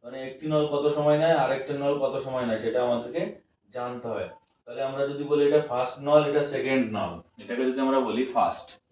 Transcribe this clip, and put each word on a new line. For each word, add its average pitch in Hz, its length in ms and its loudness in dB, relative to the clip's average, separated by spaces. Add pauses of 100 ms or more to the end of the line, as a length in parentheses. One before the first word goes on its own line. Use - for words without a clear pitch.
মানে 123 140 -14 (120)
একটি - 240 -16
নল 151 120 4 (100)
কত 143 100 0 (140)
সময় 147 240 4
নেয়, 165 200 4
আরেকটা 135 400 -2
নল 143 120 2 (100)
কত 131 100 0 (120)
সময় 127 220 -4
নেয়, 107 160 -2
সেটা 117 220 0
আমাদেরকে 120 360 -2 (540)
জানতে 123 360 -8
হয়। - 160 -4 (360)
তাহলে - 240 -8
আমরা 135 220 -4
যদি 143 200 -6
বলি 147 180 4
এটা 151 120 6 (100)
ফার্স্ট 127 260 -4 (120)
নল, 151 220 8
এটা 143 120 2 (100)
সেকেন্ড 131 320 0 (120)
নল, 92 160 -4 (300)
এটাকে 123 260 -4
যদি 127 180 -2
আমরা 135 120 2 (100)
বলি 113 140 -2 (120)
ফার্স্ট - 340 -2 (240)